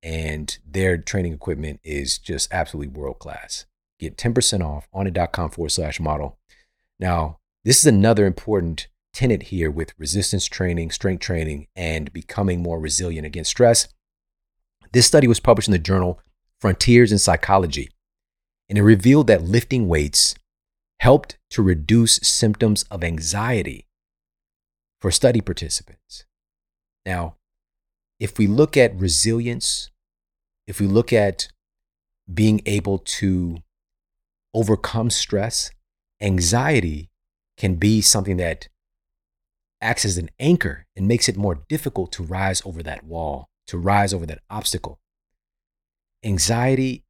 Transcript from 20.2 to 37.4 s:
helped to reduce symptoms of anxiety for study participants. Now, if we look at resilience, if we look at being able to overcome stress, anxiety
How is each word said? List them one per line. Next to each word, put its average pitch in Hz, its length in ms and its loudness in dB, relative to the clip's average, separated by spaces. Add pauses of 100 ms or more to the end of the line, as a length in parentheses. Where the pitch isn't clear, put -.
helped - 380 4 (140)
to 113 120 0
reduce 95 540 4
symptoms 107 720 0
of 87 120 -6
anxiety 87 840 -4 (1120)
for 101 80 -2
study 117 320 2
participants. - 840 -10 (800)
Now, 87 320 -6 (840)
if - 180 -6
we 107 100 4
look 127 280 2
at 117 200 6
resilience, 113 960 -2 (760)
if 98 120 -12
we 101 80 0
look 110 260 2
at 101 360 0 (800)
being 107 340 2
able 101 340 -2
to 90 600 -4 (960)
overcome 113 560 -2
stress, - 640 -4 (480)
anxiety 92 880 0 (460)